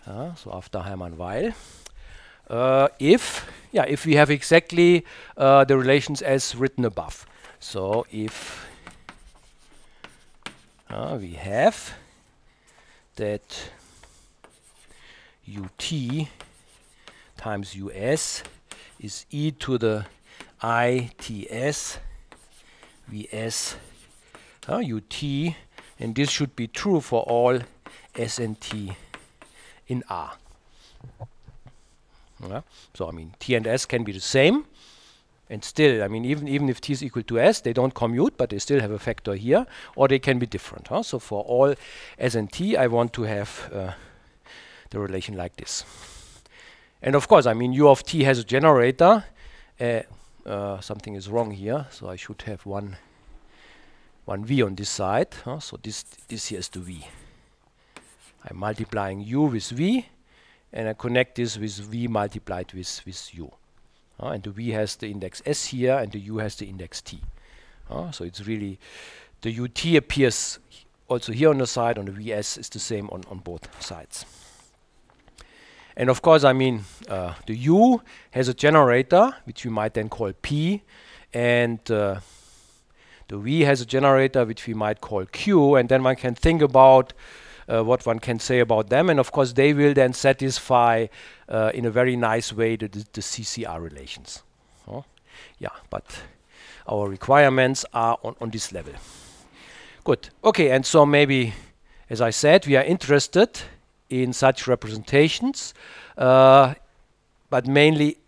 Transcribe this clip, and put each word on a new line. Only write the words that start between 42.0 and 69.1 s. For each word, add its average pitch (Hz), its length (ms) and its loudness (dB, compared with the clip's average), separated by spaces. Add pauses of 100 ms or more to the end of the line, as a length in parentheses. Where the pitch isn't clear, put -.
S 120 160 -2
and 107 160 -2
T, 208 260 -4
I 127 100 2
want 117 280 0
to 117 80 -6
have, 104 500 -8
uh, 95 200 -8 (960)
the 101 100 -8
relation 95 360 -8
like 90 200 -10
this. - 280 -12 (1160)
And 135 120 -2
of 143 140 2
course, 156 180 8
I 117 60 2
mean, 123 200 -2
U 143 160 6
of 135 140 8
T 156 220 -2
has 135 140 4
a 113 60 -8
generator. 143 800 4 (560)
Uh, 120 200 -2 (460)
uh, 101 340 -8
something 104 340 -14
is 98 140 -14
wrong 113 220 -2
here, 107 400 -8
so - 180 -18
I 92 80 -12
should - 260 -16
have 104 220 -12
one, 98 320 -10 (1300)
one 101 200 -10
V 127 180 0
on 98 120 0
this 98 140 -10
side, 107 400 -2 (160)
huh? 131 140 -12
So - 240 -16
this, 107 200 -14 (260)
this 113 180 -12
here 101 120 -10
is 92 100 -10
the 92 120 -14
V. 87 260 -16 (1400)
I'm 87 80 -14
multiplying 101 640 -6
U 117 220 -2
with 123 260 -2
V, 190 380 -2 (640)
and 110 160 -6
I 110 60 -6
connect 123 420 -2
this 113 220 -6
with 104 200 -8
V 110 300 -8
multiplied 101 640 -6
with, 92 320 -12
with - 300 -18
U. 82 180 -16 (720)
Uh, 123 60 -10
and 113 140 -10
the 107 80 -12
V 113 200 -8
has 107 260 -4
the 107 140 -12
index 95 340 -12
S - 220 -4
here, 127 320 0
and 107 140 -6
the 107 80 -10
U 107 180 -10
has 107 180 -8
the 104 100 -14
index 92 360 -16
T. - 180 -16 (720)
Uh, 165 220 -10
so 87 120 -12
it's 92 220 -14
really, 104 320 -8 (600)